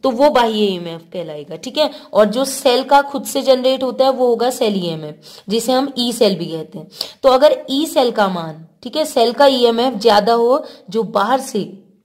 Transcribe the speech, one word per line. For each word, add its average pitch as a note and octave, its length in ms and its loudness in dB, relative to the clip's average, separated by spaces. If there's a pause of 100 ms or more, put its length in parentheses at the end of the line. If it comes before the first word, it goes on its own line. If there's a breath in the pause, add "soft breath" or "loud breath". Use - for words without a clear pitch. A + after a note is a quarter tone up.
तो C4+ 80 0
वो C#4 180 4
बाह्य A3+ 340 0
ईएमएफ़ F3 380 -4 (120)
कहलाएगा, D#3 420 -12
ठीक A#3+ 220 -10
है। D4 120 0 (240 loud breath)
और G#3 120 6
जो A#3 200 -2
सेल C4 380 0
का C#4 180 4
खुद - 240 -6
से C#4 160 -4
जनरेट B3+ 420 2
होता B3 220 0
है C4+ 60 4
वो B3 160 0
होगा A#3 220 0
सेल G3+ 360 -2
ईएमएफ़, D#3 640 -10
जिसे A3+ 220 -2
हम C4+ 260 0
ई A#3+ 160 -2
सेल G3+ 220 2
भी E3+ 100 -8
कहते D#3+ 340 -10
हैं। D#3 80 -18 (360 loud breath)
तो C4+ 60 6
अगर C4 400 4
ई C#4 160 -2
सेल B3+ 260 0
का A3 160 0
मान, E3 380 -8 (180)
ठीक B3 120 -12
है, D#4 100 -2
सेल A#3+ 260 0
का C#4 160 4
ईएमएफ़ A#3+ 480 2
ज्यादा G#3 380 4
हो, B3 320 2 (240 loud breath)
जो A3 140 -2
बाहर A3 360 0
से - 380 -8 (280)